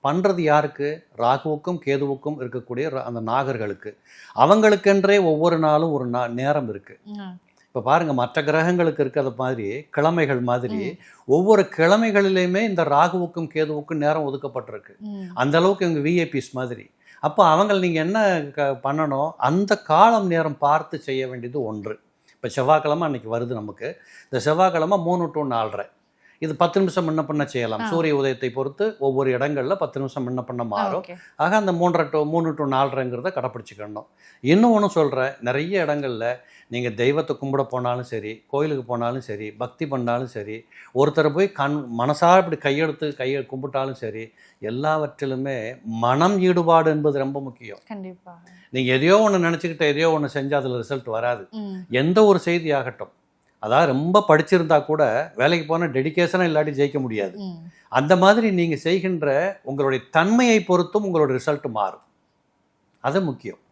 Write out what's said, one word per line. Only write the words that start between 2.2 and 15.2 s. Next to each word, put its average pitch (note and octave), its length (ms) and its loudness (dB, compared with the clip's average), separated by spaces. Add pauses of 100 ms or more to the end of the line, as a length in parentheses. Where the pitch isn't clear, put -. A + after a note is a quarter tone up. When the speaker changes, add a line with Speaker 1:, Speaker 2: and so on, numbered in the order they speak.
Speaker 1:
இருக்கக்கூடிய B2+ 500 -8
ர-, C3+ 140 -6
அந்த A#2 180 -8
நாகர்களுக்கு. A2+ 760 -4 (360)
அவங்களுக்கென்றே G3 840 6
ஒவ்வொரு E3 420 2
நாளும் D#3 320 2
ஒரு C3 180 -2
நா-, A#2+ 200 -2
நேரம் C3 400 -2
இருக்கு. - 340 -14
Speaker 2:
ம். G3 340 -14 (300)
Speaker 1:
இப்ப A#2+ 220 -6
பாருங்க, D#3 240 2
மற்ற B2 280 -2
கிரகங்களுக்கு D#3+ 580 0
இருக்கிற C3+ 380 -2
மாதிரி, B2+ 500 -6 (100)
கிழமைகள் D3 440 2
மாதிரி, B2 500 -2
Speaker 2:
ம். F3+ 60 -16 (280)
Speaker 1:
ஒவ்வொரு F#3+ 520 4
கிழமைகளிலுமே F#3+ 840 2
இந்த G3 240 0
ராகுவுக்கும் E3 680 0
கேதுவுக்கும் D#3 440 -4
நேரம் D3 360 0
ஒதுக்கப்பட்டிருக்கு. B2 680 -12
Speaker 2:
ம். G3+ 240 -12 (100)